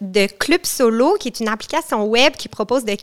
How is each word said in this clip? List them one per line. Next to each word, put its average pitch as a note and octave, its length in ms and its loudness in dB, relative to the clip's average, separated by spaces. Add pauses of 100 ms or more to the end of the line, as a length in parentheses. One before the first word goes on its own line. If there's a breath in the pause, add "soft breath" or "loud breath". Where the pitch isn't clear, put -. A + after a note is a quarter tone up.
de G3 260 2
Club - 380 -2
Solo, B3 520 2
qui C4 120 -6
est - 100 -10
une A3+ 80 -2
application A3+ 560 -2
web B3 320 4
qui - 140 -12
propose A#3+ 340 -2
de G#3 200 -4